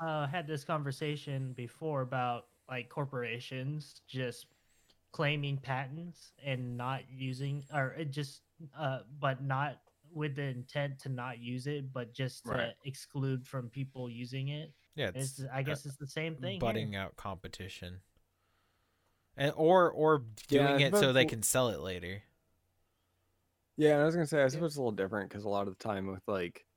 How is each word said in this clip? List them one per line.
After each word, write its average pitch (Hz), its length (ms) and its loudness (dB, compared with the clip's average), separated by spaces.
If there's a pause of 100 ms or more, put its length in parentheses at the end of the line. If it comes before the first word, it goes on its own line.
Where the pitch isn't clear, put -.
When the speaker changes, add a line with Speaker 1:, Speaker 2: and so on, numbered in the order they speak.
Speaker 1:
uh, 156 280 0
had 160 180 -4
this 151 180 -4
conversation 143 880 -2
before 135 480 -4
about, 123 480 -2 (180)
like, 123 220 -6
corporations 131 1160 -4
just 127 400 -4 (640)
claiming 143 460 0
patents 135 760 -6 (100)
and 127 340 -4
not 127 340 -4
using, 135 600 -6
or 135 220 0
it 160 180 -6
just, 139 300 -6 (340)
uh, 131 260 -2 (160)
but 135 240 0
not 135 400 -2 (280)
with 151 260 -2
the 143 80 -2
intent 135 560 -4
to 139 100 -6
not 123 300 -6
use 123 280 -4
it, 139 240 -4
but 123 220 -6
just - 340 -4
to 110 40 -4
Speaker 2:
Right. 117 320 -2
Speaker 1:
exclude 135 640 -4
from 120 240 -8
people 131 400 -8
using 123 380 -6
it. 151 260 -8 (200)
Speaker 3:
Yeah, 139 200 -2
Speaker 1:
And 131 100 -6
it's, 135 160 -8
Speaker 3:
it's, - 20 -10 (100)
Speaker 1:
I 135 140 -2
Speaker 3:
uh, 147 100 -2
Speaker 1:
guess 139 100 -10
it's 139 120 -10
the 143 100 -8
same 160 300 -6
thing 180 220 -4
Speaker 3:
butting 110 340 0
Speaker 1:
here. - 20 -4
Speaker 3:
out 95 200 -6
competition. 92 840 -10 (1300)
And, 139 200 2
or, 170 340 8
or 151 280 6 (320)
Speaker 2:
Yeah, 143 280 8
Speaker 3:
doing - 20 8
it 156 160 6
Speaker 2:
but - 0 -
Speaker 3:
so 139 160 8
they 131 120 8
Speaker 2:
w- - 20 4
Speaker 3:
can 113 160 -2
sell 127 260 4
it 87 120 -2
later. 90 420 -6 (1500)
Speaker 2:
Yeah, 151 240 8
I 147 40 8
was 160 100 6
gonna 170 120 2
say, 143 160 4
I 131 60 8
Speaker 1:
Yeah. - 0 -
Speaker 2:
suppose 151 240 -2
it's 147 40 -8
a 143 40 -2
little 120 120 2
different 95 380 0
'cause 101 140 -8
a 107 40 -4
lot 101 200 0
of 95 80 -6
the - 60 -16
time 98 240 -2
with, 95 200 -8
like, 90 400 -2 (100)